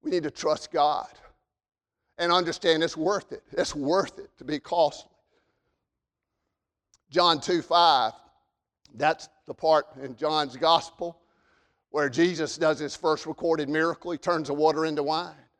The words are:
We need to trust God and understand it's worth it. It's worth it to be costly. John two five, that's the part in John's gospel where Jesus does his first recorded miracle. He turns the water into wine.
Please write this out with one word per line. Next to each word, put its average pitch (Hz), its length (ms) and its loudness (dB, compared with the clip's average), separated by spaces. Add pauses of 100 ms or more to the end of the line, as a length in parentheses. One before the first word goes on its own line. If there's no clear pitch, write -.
We 311 80 -6
need 180 120 0
to 147 80 -6
trust - 400 -4
God 147 400 0 (1040)
and 175 160 0
understand 165 500 2
it's 165 140 -2
worth 175 360 -2
it. - 100 -14 (100)
It's - 220 -4
worth 175 440 -2
it - 200 -18
to - 60 -20
be 143 140 -6
costly. 160 520 -2 (2000)
John 170 280 4
two 175 220 0
five, 147 520 4 (840)
that's 147 340 -2 (180)
the - 60 -14
part 156 340 2 (160)
in 127 140 -12
John's 147 400 -2
gospel 165 600 0 (720)
where 147 180 0
Jesus 160 480 0
does 156 220 0
his 147 180 -8
first 156 300 -2
recorded 160 420 -2
miracle. 160 420 -2
He 165 60 -4
turns 160 320 -2
the 143 60 -4
water 156 320 2
into 151 160 -4
wine. 156 320 -4 (260)